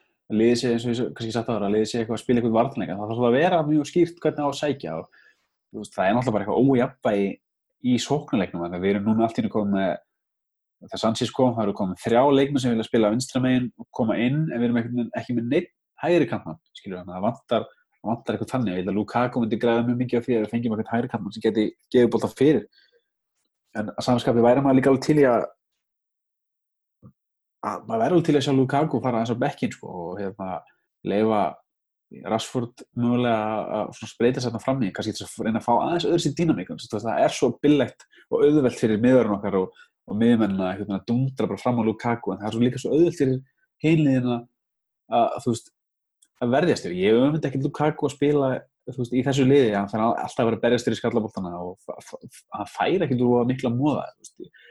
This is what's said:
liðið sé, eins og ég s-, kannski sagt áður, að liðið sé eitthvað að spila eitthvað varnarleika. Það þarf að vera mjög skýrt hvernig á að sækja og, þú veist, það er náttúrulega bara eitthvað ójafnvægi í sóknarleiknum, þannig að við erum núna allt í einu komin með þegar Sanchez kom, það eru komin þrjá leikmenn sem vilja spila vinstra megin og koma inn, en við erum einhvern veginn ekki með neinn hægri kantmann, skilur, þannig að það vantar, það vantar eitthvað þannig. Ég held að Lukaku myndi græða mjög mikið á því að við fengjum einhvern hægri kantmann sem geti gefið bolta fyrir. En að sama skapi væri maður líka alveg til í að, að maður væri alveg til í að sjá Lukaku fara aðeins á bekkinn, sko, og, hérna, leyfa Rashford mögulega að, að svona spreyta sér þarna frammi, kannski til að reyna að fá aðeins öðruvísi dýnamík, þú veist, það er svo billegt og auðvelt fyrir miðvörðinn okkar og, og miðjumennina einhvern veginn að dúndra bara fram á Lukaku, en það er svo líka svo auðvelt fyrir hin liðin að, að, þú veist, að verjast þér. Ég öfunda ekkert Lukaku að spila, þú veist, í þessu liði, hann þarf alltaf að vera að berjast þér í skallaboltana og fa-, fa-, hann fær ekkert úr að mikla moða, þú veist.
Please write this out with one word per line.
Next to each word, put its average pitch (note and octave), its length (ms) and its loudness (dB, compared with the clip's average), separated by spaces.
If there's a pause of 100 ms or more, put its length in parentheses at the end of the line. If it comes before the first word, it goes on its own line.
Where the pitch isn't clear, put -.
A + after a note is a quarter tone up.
(340)
liðið A#2 240 4
sé, A#2+ 160 0
eins A#2 140 -2
og - 20 0
ég A#2 80 -2
s-, F#2+ 160 -4
kannski A2+ 220 -8
sagt A#2 160 -2
áður, G2+ 160 -2
að G#2 80 0
liðið G#2+ 160 2
sé A#2+ 80 -2
eitthvað A2+ 160 -4
að - 80 -10
spila A#2+ 160 2
eitthvað A2+ 160 2
varnarleika. A2 420 -2
Það G#2+ 140 -8
þarf A#2+ 160 2
að A#2+ 80 4
vera F3 320 4
mjög D3+ 240 2
skýrt E3+ 320 0
hvernig D3 180 -2
á C#3+ 60 0
að C#3 100 -4
sækja G#2 400 -4
og, - 240 -14 (480)
þú G#2+ 140 -12
veist, - 100 -18
það F#2+ 140 0
er A2 80 2
náttúrulega B2 180 0
bara G2 140 -2
eitthvað C3 240 4
ójafnvægi G#2+ 560 0 (500)
í B2 240 0
sóknarleiknum, G2 640 -2
þannig F2 160 -6
að F#2 80 -2
við G2+ 80 2
erum G2+ 100 -4
núna A2+ 220 2
allt - 100 -8
í A2 60 -2
einu G#2 100 -6
komin G2+ 240 0
með F#2+ 140 0 (960)
þegar - 160 -10
Sanchez A2+ 320 0
kom, B2+ 220 2
það A2 100 -2
eru G2+ 120 -2
komin F#2 200 -4
þrjá A#2 220 2 (100)
leikmenn C#3 320 2
sem B2 100 0
vilja A2+ 140 -2
spila G#2+ 260 2
vinstra B2+ 300 -2
megin B2+ 260 0 (120)
og - 140 -20
koma A2 260 0
inn, C#3 260 0
en A#2 140 -4
við A#2+ 80 2
erum A#2+ 100 0
einhvern A#2+ 220 -4
veginn A2+ 180 -6
ekki A#2+ 180 -6
með A#2 160 -2
neinn F3 160 0 (340)
hægri E3+ 280 2
kantmann, F2+ 300 -10 (180)
skilur, F2+ 220 -12
þannig F2+ 120 -14
að F2+ 60 -8
það G2 80 -2
vantar, - 420 -2 (300)
það G#2 140 -6
vantar - 240 -4
eitthvað - 160 -6
þannig. A2+ 200 -2
Ég F#2 100 -4
held F#2+ 100 -4
að G2 60 -2
Lukaku A#2+ 440 -2
myndi A2 220 -2
græða A#2 240 2
mjög B2 140 -2
mikið B2 160 -2
á A#2 60 -2
því B2 120 0
að A2 80 0
við - 80 -8
fengjum A#2 220 -2
einhvern A2 180 -6
hægri A#2+ 200 -2
kantmann G2 220 -6
sem A2 100 -6
geti G#2+ 200 2 (300)
gefið A#2+ 200 6
bolta A2 240 -2
fyrir. C3+ 280 4 (1120)
En G#2+ 120 -6
að - 160 -10
sama B2 160 2
skapi A#2 220 4
væri B2+ 180 6
maður C3+ 160 4
líka C3+ 140 4
alveg C3 160 0
til D3+ 100 4
í C#3 100 8
að, A2+ 180 2 (2250)
að G#2+ 220 -6
maður A2+ 160 0
væri D3+ 100 0
alveg E3 140 4
til D3 80 4
í - 20 4
að C3 80 -2
sjá C#3+ 80 2
Lukaku C3+ 480 0
fara B2 160 -2
aðeins A#2 160 -2
á A#2+ 80 -4
bekkinn, C#3+ 320 -4
sko, - 300 -16
og, F#2 180 -8
hérna, F#2+ 380 -8 (480)
leyfa G#2 340 2 (840)
Rashford - 640 -6 (100)
mögulega A#2+ 400 2
að, G#2+ 300 -4 (100)
að G#2 220 -4
svona - 160 -14
spreyta C3 260 2
sér B2+ 80 -4
þarna A2+ 140 -6
frammi, C3+ 240 -2 (100)
kannski G#2 160 -4
til - 140 -12
að - 180 -10
reyna A2 160 -2
að - 60 -12
fá A#2+ 80 2
aðeins E4 340 0
öðruvísi E3+ 300 0
dýnamík, D3+ 320 -2
þú - 80 -12
veist, - 160 -10 (100)
það A2+ 160 -2
er C#3+ 160 2
svo B2 140 2 (100)
billegt C#3+ 460 0 (260)
og C#3 140 4
auðvelt D3 340 2
fyrir A2 220 0
miðvörðinn A#2+ 340 4
okkar G2 220 -2
og, - 240 -4 (260)
og G2+ 80 -6
miðjumennina G#2+ 540 2
einhvern G2 160 -8
veginn G2 120 -4
að - 120 -10
dúndra C3 400 -2
bara G2 100 -8
fram A#2+ 200 0
á - 40 0
Lukaku, A2 480 -2
en F#2+ 80 -8
það A2 80 -6
er A2 80 -4
svo A#2 80 2
líka B2 160 -2
svo A2 140 -2
auðvelt E3 240 2
fyrir C3 240 0 (420)
hin D#3+ 200 4
liðin B2+ 280 2
að, A#2+ 140 -6 (720)
að, - 260 2
þú A#2+ 100 2
veist, - 160 -10 (680)
að B2 160 0
verjast C#3+ 320 2
þér. F2 160 -6
Ég A2 160 6
öfunda D3+ 320 2
ekkert C3+ 160 -2
Lukaku D3 420 -2
að C3+ 60 -8
spila, C#3+ 360 2 (380)
þú B2+ 140 -6
veist, A#2+ 160 -4
í B2 80 2
þessu C3+ 220 2
liði, C3 260 6
hann G2+ 180 -2
þarf A2+ 160 0 (160)
alltaf - 200 -4
að A2+ 40 4
vera A2 120 0
að - 40 0
berjast A#2+ 240 2
þér A2+ 80 0
í - 60 -8
skallaboltana G#2+ 580 -2
og F2+ 240 -10
fa-, - 140 -12 (100)
fa-, - 140 -18 (340)
hann G2+ 160 -10
fær E3+ 340 0
ekkert B2 220 0
úr A#2+ 140 6
að B2 100 0
mikla B2+ 220 -2
moða, C3 400 0
þú - 100 -20
veist. - 340 -20 (120)